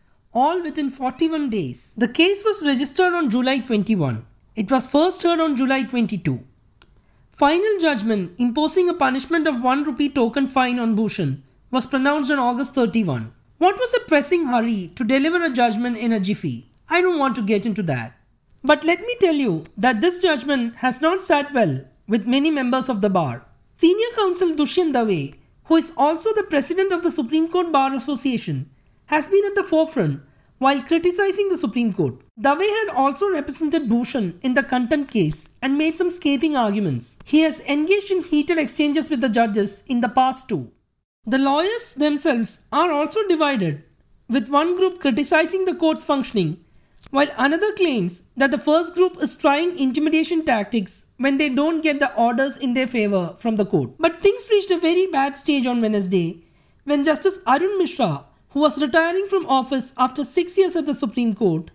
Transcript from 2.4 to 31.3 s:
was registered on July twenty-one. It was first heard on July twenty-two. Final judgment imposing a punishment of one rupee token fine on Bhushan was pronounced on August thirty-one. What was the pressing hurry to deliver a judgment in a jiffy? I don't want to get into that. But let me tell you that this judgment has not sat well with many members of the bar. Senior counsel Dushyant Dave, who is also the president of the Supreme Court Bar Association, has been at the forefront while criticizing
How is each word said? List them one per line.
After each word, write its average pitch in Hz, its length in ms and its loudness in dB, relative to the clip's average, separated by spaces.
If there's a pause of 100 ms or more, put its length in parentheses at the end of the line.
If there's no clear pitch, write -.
was 415 200 0
registered 294 500 2
on 339 160 0
July 254 300 2
twenty-one. 190 640 0 (300)
It 208 160 -2
was 262 160 0
first 349 360 2
heard 339 160 2
on 320 160 0
July 269 280 0
twenty-two. 208 560 -2 (920)
Final 359 480 2
judgment 220 600 0
imposing 302 500 0
a 349 40 -2
punishment 294 520 0
of 269 160 0
one 254 220 2
rupee 285 260 -2
token 262 380 0
fine 254 320 0
on 226 160 0
Bhushan 190 480 -2 (280)
was 254 140 0
pronounced 277 460 0
on 285 80 2
August 247 360 -2
thirty-one. 180 560 0 (260)
What 381 200 2
was 494 140 -2
the 480 160 0
pressing 311 380 2
hurry 226 500 -2
to - 80 -4
deliver 277 400 2
a 330 60 0
judgment 240 480 0
in 226 160 0
a 220 80 0
jiffy? 180 480 -6 (200)
I 339 120 2
don't 359 180 2
want 269 160 0
to 254 60 -4
get 202 240 0
into 214 180 -2
that. 123 300 -4 (500)
But 294 220 2
let 349 160 0
me 480 180 -6
tell 339 160 4
you 202 300 -2 (120)
that 220 220 2
this 359 220 0
judgment 277 560 0
has 254 240 -2
not 359 220 0
sat 285 300 0
well 160 280 0 (260)
with 202 180 0
many 277 260 2
members 262 360 0
of 220 140 -2
the 208 80 2
bar. 156 340 0 (320)
Senior 415 400 2
counsel 370 400 0
Dushyant 302 380 0
Dave, 196 420 -2 (300)
who 320 100 4
is 330 220 0
also 320 360 2
the 427 100 0
president 370 500 0
of 339 100 -4
the 339 80 0
Supreme 311 380 0
Court 349 240 0
Bar 269 200 2
Association, 240 760 -4 (380)
has 302 200 0
been 392 180 4
at 403 100 -4
the 403 80 0
forefront 285 580 0 (380)
while 269 240 2
criticizing 381 640 0